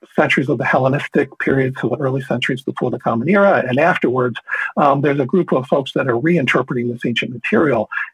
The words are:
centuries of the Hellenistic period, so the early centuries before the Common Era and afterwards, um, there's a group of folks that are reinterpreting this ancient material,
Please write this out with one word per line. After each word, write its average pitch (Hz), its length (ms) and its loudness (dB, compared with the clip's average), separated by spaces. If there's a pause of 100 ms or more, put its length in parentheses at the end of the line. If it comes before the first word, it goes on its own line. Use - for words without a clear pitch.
(160)
centuries 143 320 2
of 135 100 0
the - 60 -4
Hellenistic 135 720 0
period, 135 420 0
so 120 80 -2
the - 80 -2
early 135 240 -2
centuries 131 420 -4
before 131 280 -4
the 123 80 -6
Common 117 300 -2
Era 196 380 4
and 123 120 0
afterwards, 127 600 2 (380)
um, 143 260 2
there's 143 180 0
a 131 60 -2
group 175 260 0
of 131 140 0
folks 139 260 -2
that 135 160 -2
are 117 80 0
reinterpreting 127 760 0
this 123 140 -8
ancient 117 260 -4
material, 127 560 0 (260)